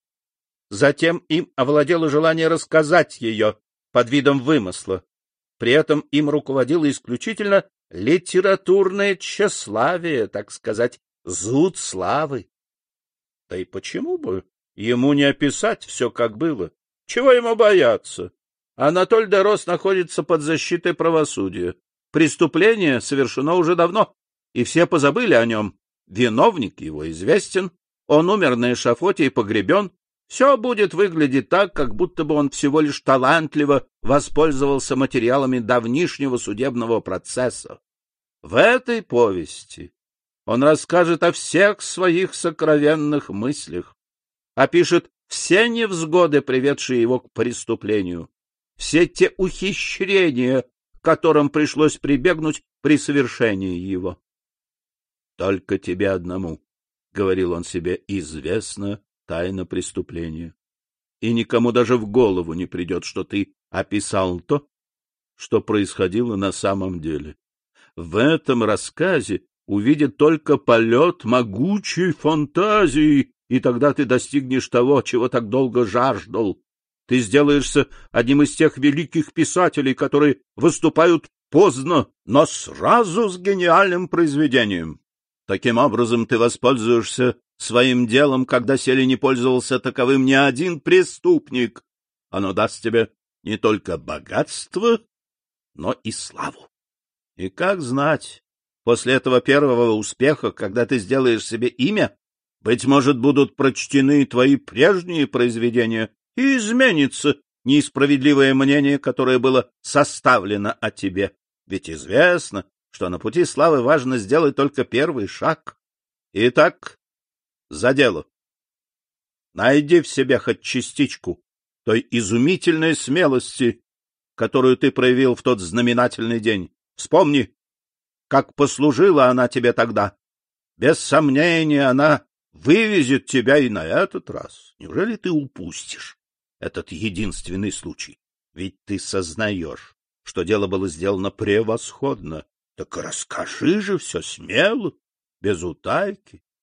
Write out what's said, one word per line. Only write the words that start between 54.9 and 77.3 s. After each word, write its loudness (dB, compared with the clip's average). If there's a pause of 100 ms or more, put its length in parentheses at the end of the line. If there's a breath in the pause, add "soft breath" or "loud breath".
«Только -2
тебе -4
одному», — -6 (480)
говорил 0
он -6
себе, — -6
известна -8 (300)
тайна -6
преступления, -10 (680)
и -2
никому 0
даже 2
в -6
голову 2
не -6
придет, -6
что -10
ты -6 (160)
описал -4
то, -4 (680)
что -2
происходило -2
на -2
самом -4
деле. -8 (600 soft breath)
В -10
этом 2
рассказе -2 (220)
увидит 0
только 2
полет 2
могучей -2
фантазии, 2 (160)
и 0
тогда 2
ты 0
достигнешь -2
того, 2
чего -2
так -4
долго 0
жаждал. -2 (460)
Ты 2
сделаешься 2 (220 soft breath)